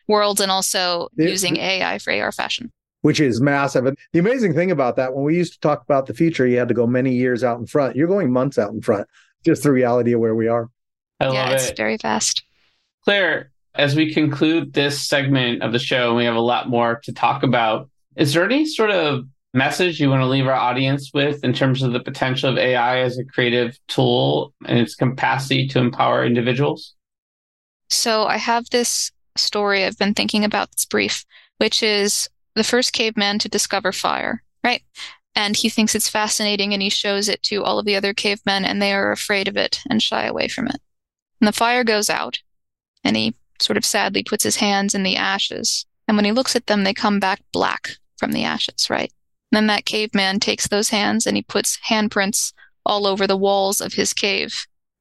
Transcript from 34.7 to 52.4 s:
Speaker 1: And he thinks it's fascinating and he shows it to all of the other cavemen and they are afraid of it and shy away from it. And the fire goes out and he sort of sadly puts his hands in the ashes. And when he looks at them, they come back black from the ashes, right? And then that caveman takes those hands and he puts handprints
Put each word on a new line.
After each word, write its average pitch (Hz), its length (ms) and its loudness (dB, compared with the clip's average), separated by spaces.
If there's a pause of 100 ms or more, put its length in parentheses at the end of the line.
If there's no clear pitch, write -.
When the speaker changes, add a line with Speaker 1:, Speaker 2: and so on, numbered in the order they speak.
Speaker 1:
And 208 220 0
he 226 120 0
thinks 220 260 2
it's 208 140 0
fascinating 208 640 -2
and 196 80 -2
he 196 80 0
shows 202 380 -2
it - 160 -4
to 208 200 -2
all 190 140 0
of 208 80 -2
the 202 100 0
other 202 180 -2
cavemen 202 520 -2
and 202 160 -2
they 202 120 2
are 196 180 0
afraid 202 360 -2
of 202 100 -6
it - 320 -2
and 220 120 2
shy - 240 -2
away - 220 -2
from - 200 -4
it. - 100 -4 (640)
And 220 60 6
the 208 60 2
fire 240 300 2
goes 214 260 0
out - 300 -4 (640)
and - 140 2
he 110 180 -2 (260)
sort 214 160 0
of 240 80 -2
sadly 196 380 0
puts - 200 -2
his 214 140 0
hands 202 380 0
in 196 80 -2
the 190 140 0
ashes. - 680 -4 (220)
And 220 100 2
when 208 80 2
he 202 60 2
looks 240 240 0
at 240 120 -4
them, 208 160 0
they 190 100 0
come 202 260 0
back 196 220 -2 (100)
black - 400 -2 (260)
from - 140 -2
the - 140 -2
ashes, - 440 -4
right? - 220 -2 (400)
And 208 60 4
then 214 100 4
that 208 180 0
caveman 202 540 -2
takes - 280 -2
those 208 220 0
hands 208 380 0
and 202 80 0
he 208 80 -2
puts - 340 -4 (120)
handprints 208 640 0 (320)